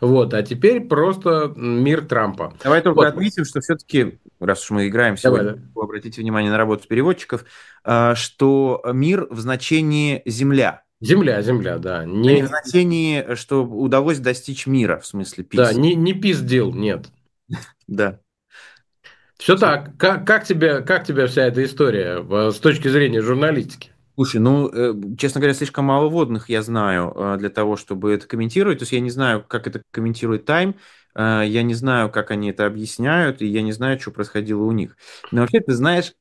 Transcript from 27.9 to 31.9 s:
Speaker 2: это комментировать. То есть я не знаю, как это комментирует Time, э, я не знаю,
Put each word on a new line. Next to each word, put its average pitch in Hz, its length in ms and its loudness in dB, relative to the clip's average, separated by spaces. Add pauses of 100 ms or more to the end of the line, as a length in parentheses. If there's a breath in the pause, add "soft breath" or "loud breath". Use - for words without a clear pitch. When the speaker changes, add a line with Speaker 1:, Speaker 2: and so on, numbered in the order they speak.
Speaker 2:
это 104 140 -4
комментировать. 131 520 -2
То 123 40 -12
есть - 80 -10
я 127 80 0
не 123 100 -4
знаю, 120 380 0
как 110 200 -6
это 98 140 -8 (100)
комментирует 113 580 -4
Time, 185 260 0 (400 soft breath)
э, 110 320 0
я 113 160 0
не 120 100 0
знаю, 117 380 0